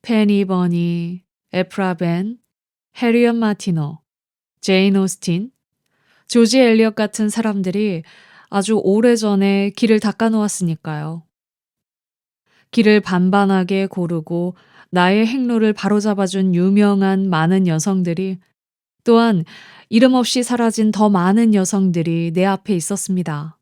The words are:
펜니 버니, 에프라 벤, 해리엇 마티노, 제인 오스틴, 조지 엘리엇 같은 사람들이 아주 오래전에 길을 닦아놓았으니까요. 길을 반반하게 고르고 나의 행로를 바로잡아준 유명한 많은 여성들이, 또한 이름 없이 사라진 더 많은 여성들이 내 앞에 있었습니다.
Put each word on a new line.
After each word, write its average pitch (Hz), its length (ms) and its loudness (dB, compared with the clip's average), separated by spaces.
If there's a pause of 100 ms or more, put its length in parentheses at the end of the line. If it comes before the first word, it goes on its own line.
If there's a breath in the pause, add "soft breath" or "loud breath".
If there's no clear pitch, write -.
펜니 208 440 0
버니, 175 760 -2 (280)
에프라 185 440 -4
벤, 180 420 -4 (600)
해리엇 233 380 2
마티노, 175 640 -4 (600)
제인 196 340 2
오스틴, 190 560 -4 (760)
조지 233 320 2
엘리엇 220 360 4
같은 214 340 -2
사람들이 202 760 -4 (460 soft breath)
아주 202 340 0
오래전에 202 880 2
길을 220 280 2
닦아놓았으니까요. 170 1200 -4 (1500)
길을 214 300 4
반반하게 190 880 0
고르고 175 680 -6 (360 soft breath)
나의 185 340 2
행로를 233 480 0
바로잡아준 196 800 -2
유명한 196 760 2
많은 175 380 2
여성들이, 180 720 -2 (640)
또한 226 400 2 (460 loud breath)
이름 254 240 4
없이 247 300 0
사라진 226 480 0
더 208 180 2
많은 202 440 2
여성들이 170 800 0
내 180 120 2
앞에 196 300 -2
있었습니다. 165 880 -6